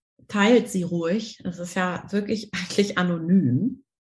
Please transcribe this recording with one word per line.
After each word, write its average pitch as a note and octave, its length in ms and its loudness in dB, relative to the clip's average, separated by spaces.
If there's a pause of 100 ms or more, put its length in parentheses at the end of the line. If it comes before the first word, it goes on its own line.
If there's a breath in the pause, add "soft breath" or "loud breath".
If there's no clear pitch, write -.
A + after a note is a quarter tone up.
(280)
teilt A3 400 4
sie F#3 160 -2
ruhig. E3+ 600 -4
Es E3+ 140 -8
ist F3 160 -12
ja F3+ 360 -2
wirklich G#3 420 -4
<laughs> - 20 -8
eigentlich F#3+ 440 -2
anonym. F3 840 2 (340)